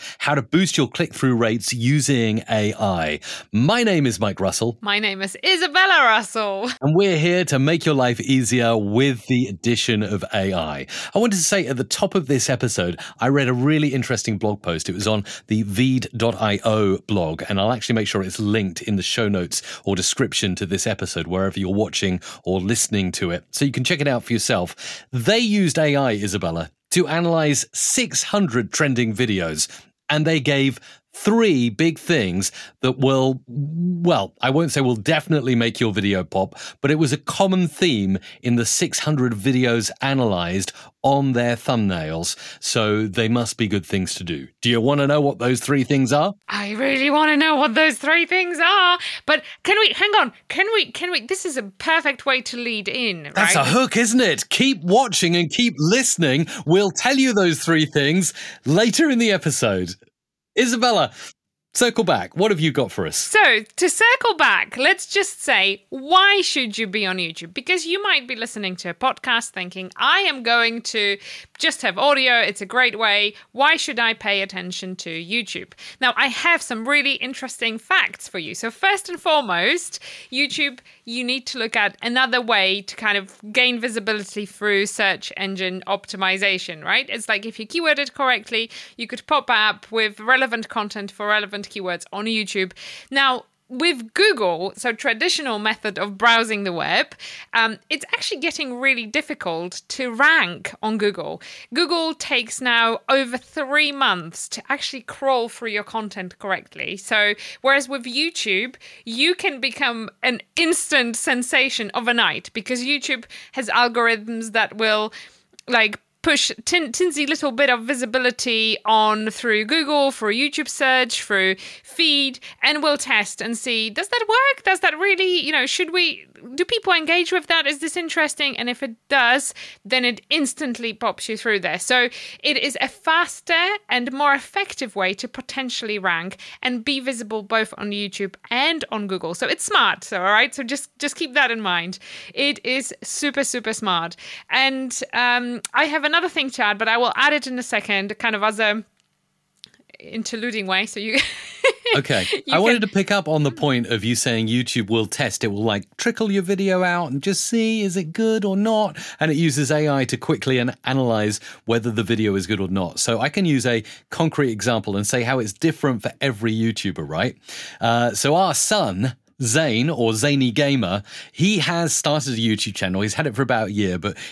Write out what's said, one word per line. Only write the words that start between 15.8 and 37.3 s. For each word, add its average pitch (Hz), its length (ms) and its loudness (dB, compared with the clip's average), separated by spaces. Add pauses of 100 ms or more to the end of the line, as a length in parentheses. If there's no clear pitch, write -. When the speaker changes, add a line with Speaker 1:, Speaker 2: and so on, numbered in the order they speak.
Speaker 1:
dot 113 240 0
I 104 240 0
O 107 340 2 (100)
blog, 82 400 -2
and 98 100 -2
I'll 107 140 2
actually 117 240 -2
make 107 100 0
sure 98 160 -2
it's 92 160 -6
linked 104 440 -2
in 104 140 -2
the 92 60 0
show 110 260 0
notes 92 340 -2 (220)
or 98 120 0
description 95 600 0
to - 80 -6
this 90 220 -2
episode, 95 400 -4
wherever 95 320 -2
you're 95 160 -2
watching 98 460 0 (240)
or 92 160 0
listening 98 520 0
to 90 180 -4
it, 87 200 -6
so - 140 -2
you 135 80 0
can 131 100 -2
check 147 180 0
it 143 60 0
out 127 160 0
for 120 120 -4
yourself. - 760 -4
They 131 280 2
used 208 400 2
A 147 180 2
I, 135 160 2
Isabella, 90 580 -4 (200)
to 165 180 2
analyze 160 640 2
six - 500 0
hundred 127 520 0
trending 123 400 2
videos, 92 540 0 (420)
and 156 160 2
they 165 120 2
gave 139 400 0 (400)
three 202 520 4
big 160 280 0
things 95 540 0 (300)
that 131 160 2
will, 131 500 4
well, 160 920 0
I 127 80 4
won't 151 200 2
say 139 120 2
will 123 140 2
definitely 147 580 2
make 117 260 2
your 113 100 2
video 98 320 2
pop, 95 340 -2 (260)
but 139 80 2
it 151 60 4
was 151 140 2
a 147 60 -2
common 185 520 2